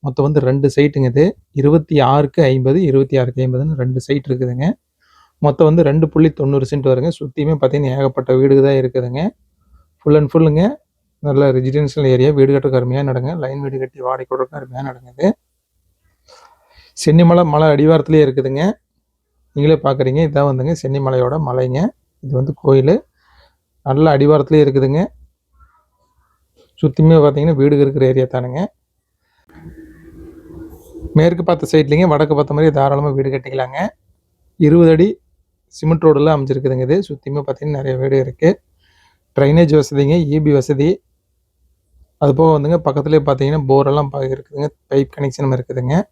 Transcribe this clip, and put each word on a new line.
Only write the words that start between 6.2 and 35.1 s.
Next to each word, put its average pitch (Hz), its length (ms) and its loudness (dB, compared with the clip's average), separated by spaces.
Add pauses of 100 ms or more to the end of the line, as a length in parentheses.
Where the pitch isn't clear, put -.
தொண்ணூறு 139 300 -2
சென்ட் 139 220 -2
வருங்க. 131 260 -2
சுத்தியுமே 147 460 -4
பார்த்தீங்கன்னா, 135 320 -2
ஏகப்பட்ட 135 440 -2
வீடுங்க 139 280 4
தான் 139 120 2
இருக்குதுங்க. 127 400 -4 (840)
Full 151 180 4
and 143 120 -4
full-ுங்க. 160 300 2 (640)
நல்ல 139 320 2
ரெசிடென்ஷியல் 135 560 -2
ஏரியா, 131 240 2
வீடு 135 140 4
கட்டுறதுக்கு 131 280 0
அருமையா 135 300 -4
நடங்க. 127 200 -4 (140)
லைன் 139 220 -8
வீடு 135 180 -10
கட்டி 135 240 -16
வாடகை 131 220 -6
கொடுறதுக்கு 131 280 -8
அருமையா 127 300 -14
நடக்குது. 127 400 -4 (1800)
சென்னிமலை 170 480 4
மலை 156 220 2
அடிவாரத்திலேயே 156 520 2
இருக்குதுங்க. 135 380 -4 (920)
நீங்களே 151 260 4
பார்க்குறீங்க, 139 460 0
இதான் 143 180 0
வந்துங்க 135 340 -2
சென்னிமலையோட 135 540 -2 (100)
மலைங்க. 127 340 -4 (440)
இது 139 160 -8
வந்து 139 120 -4 (120)
கோயில். 135 280 4 (960)
நல்ல 139 180 2 (100)
அடிவாரத்திலேயே 147 500 2
இருக்குதுங்க. 135 340 0 (1800)
சுத்தியுமே 156 420 2
பார்த்தீங்கன்னா, 147 380 0
வீடு 143 220 2
இருக்கிற 139 280 0
ஏரியா 131 220 0
தானுங்க. 127 260 -6 (2500)
மேற்கு 170 280 0
பார்த்த 170 240 -4
சைட்லேங்க, 156 400 2
வடக்கு 151 280 0
பார்த்த 143 180 -2
மாதிரி 156 220 2
தாராளமா 139 380 0
வீடு 135 180 -2
கட்டிக்கலாங்க. 131 420 -8 (880)
இருபது 165 280 6
அடி 175 120 2 (720)